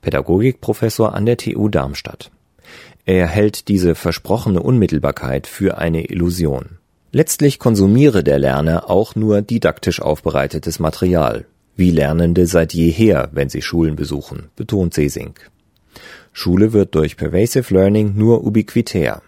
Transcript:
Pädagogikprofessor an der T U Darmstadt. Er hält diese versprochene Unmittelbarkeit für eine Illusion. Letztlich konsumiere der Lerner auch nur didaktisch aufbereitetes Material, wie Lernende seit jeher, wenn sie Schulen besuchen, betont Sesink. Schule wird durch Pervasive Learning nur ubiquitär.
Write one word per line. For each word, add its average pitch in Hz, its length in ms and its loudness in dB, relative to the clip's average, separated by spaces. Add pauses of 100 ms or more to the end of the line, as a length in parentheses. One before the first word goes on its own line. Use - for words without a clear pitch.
Pädagogikprofessor 107 1120 0
an 101 120 -2
der 120 100 2
T - 200 -6
U 107 120 0
Darmstadt. 71 600 -6 (760)
Er 92 200 2
hält 104 420 0
diese 90 260 4
versprochene 92 680 -2
Unmittelbarkeit 71 840 0
für - 320 -4
eine 82 280 -2
Illusion. 85 720 -4 (340)
Letztlich 143 460 0
konsumiere 107 640 4
der 69 140 2
Lerner 69 500 0
auch - 260 0
nur 107 280 0
didaktisch 98 580 -2
aufbereitetes 76 800 -4
Material, 80 680 0 (320)
wie 90 140 4
Lernende 85 560 2
seit 82 260 0
jeher, 82 600 2
wenn 71 180 -2
sie 71 120 -8
Schulen 80 320 0
besuchen, 71 600 -10
betont 92 380 -2
Sesink. - 560 -6 (840)
Schule 98 400 2
wird 101 220 2
durch 78 220 0
Pervasive 90 580 -2
Learning 101 420 2
nur 113 280 4
ubiquitär. 104 840 -2